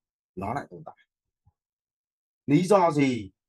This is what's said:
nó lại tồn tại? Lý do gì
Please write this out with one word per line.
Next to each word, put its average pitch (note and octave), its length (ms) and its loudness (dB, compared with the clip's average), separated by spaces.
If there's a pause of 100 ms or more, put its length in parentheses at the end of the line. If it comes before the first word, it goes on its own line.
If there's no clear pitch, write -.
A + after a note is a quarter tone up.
(360)
nó G2 180 -8
lại - 160 -10
tồn F2 140 -18
tại? - 120 -20 (1500)
Lý D3+ 160 2
do F#3 280 4
gì C3 400 -2 (180)